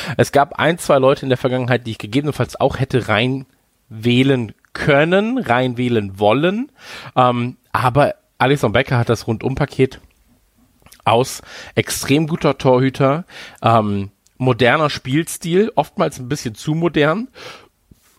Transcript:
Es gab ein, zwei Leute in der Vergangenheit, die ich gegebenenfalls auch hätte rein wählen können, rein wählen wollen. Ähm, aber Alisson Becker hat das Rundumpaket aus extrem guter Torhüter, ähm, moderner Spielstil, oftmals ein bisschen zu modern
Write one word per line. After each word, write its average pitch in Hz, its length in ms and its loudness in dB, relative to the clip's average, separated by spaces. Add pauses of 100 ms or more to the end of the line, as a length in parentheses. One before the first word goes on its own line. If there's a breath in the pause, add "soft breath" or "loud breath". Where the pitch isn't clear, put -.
(180 loud breath)
Es 143 140 2
gab 143 260 2
ein, 160 220 0
zwei 147 180 2
Leute 135 260 2
in 135 60 -6
der 123 80 2
Vergangenheit, 123 480 -2
die 113 60 -6
ich 107 80 -8
gegebenenfalls 127 600 -4
auch 135 200 0
hätte 127 300 -2
rein 127 360 0 (440)
wählen 120 640 2 (200)
können, 180 640 2
rein 123 400 0
wählen 110 420 -2
wollen. 160 520 2 (440 loud breath)
Ähm, 123 420 2 (140)
aber 127 440 2 (240)
Alisson 135 320 2
Becker 123 260 0
hat 120 120 0
das - 180 -2
Rundumpaket 131 720 -2 (1040)
aus 113 360 0 (340 loud breath)
extrem 139 520 0
guter 156 300 -2
Torhüter, 135 680 2 (380 loud breath)
ähm, 104 480 2 (280)
moderner 127 520 2
Spielstil, 165 840 -2
oftmals 156 440 -2
ein 123 80 -12
bisschen 123 280 -6
zu - 180 -4
modern 165 540 0 (920 loud breath)